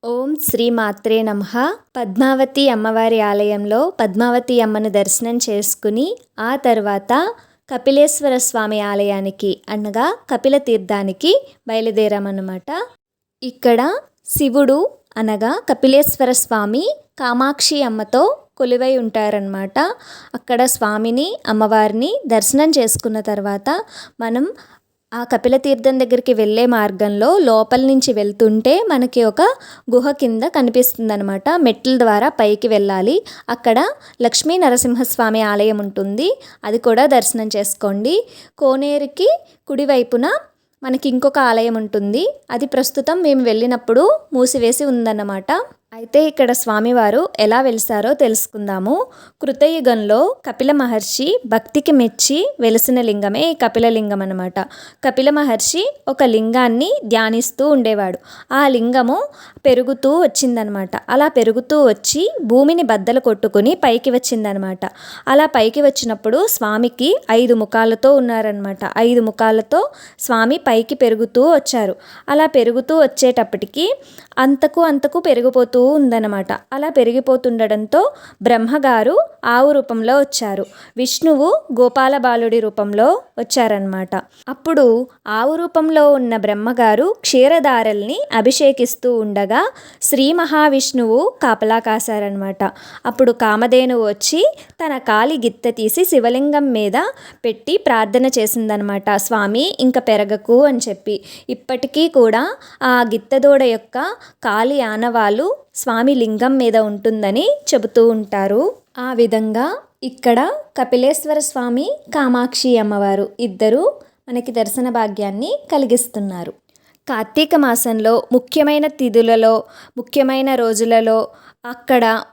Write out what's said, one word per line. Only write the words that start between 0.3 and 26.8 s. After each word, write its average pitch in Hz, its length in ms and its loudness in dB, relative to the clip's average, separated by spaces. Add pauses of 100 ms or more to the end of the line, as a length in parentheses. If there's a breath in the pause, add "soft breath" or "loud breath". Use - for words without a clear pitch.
శ్రీ 233 340 -2
మాత్రే 220 520 -2
నమః. 220 540 -4 (220)
పద్మావతి 262 720 0
అమ్మవారి 220 520 0
ఆలయంలో 208 800 -2
పద్మావతి 240 600 0
అమ్మను 214 280 -2
దర్శనం 202 480 -2
చేసుకుని, 220 800 -4 (240)
ఆ 233 160 -4
తర్వాత 233 800 -2 (400 soft breath)
కపిలేశ్వర 277 640 0
స్వామి 214 420 -4
ఆలయానికి, 202 920 -4
అనగా 214 480 -4 (120)
కపిల 269 280 0
తీర్థానికి 214 880 -2 (220 loud breath)
బయలుదేరామన్నమాట. 208 1160 -4 (600)
ఇక్కడ 254 540 0 (280)
శివుడు, 277 640 2 (280)
అనగా 220 520 -2
కపిలేశ్వర 269 640 2
స్వామి, 233 560 -2 (320)
కామాక్షి 277 640 -2
అమ్మతో 247 540 0 (200)
కొలువై 254 400 0
ఉంటారన్నమాట. 208 840 -4 (560 loud breath)
అక్కడ 247 300 0
స్వామిని, 233 720 -2 (100)
అమ్మవారిని 220 800 0
దర్శనం 269 420 2
చేసుకున్న 226 500 -2
తర్వాత, 208 640 -4 (360 loud breath)
మనం 240 280 -2 (680 loud breath)
ఆ 240 100 -8
కపిల 247 340 0
తీర్థం 262 420 0
దగ్గరికి 247 340 0
వెళ్ళే 220 320 2
మార్గంలో 208 720 0